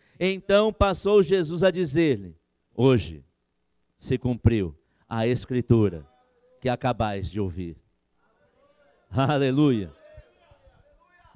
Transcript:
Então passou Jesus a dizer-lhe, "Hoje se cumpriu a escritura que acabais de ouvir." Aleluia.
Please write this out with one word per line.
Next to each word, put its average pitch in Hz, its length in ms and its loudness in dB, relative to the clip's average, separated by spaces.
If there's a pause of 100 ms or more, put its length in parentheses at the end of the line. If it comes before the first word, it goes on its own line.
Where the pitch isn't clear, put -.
(200)
Então 196 520 0
passou 202 520 2
Jesus 170 400 0
a 190 80 4
dizer-lhe, 139 640 -2 (400)
"Hoje 95 500 0 (720)
se - 180 -6
cumpriu 113 600 0 (320)
a 113 160 -4
escritura 113 800 0 (560)
que 127 80 -4
acabais 107 640 -6
de 98 80 -8
ouvir." 87 380 -8 (1300)
Aleluia. 135 840 0 (1400)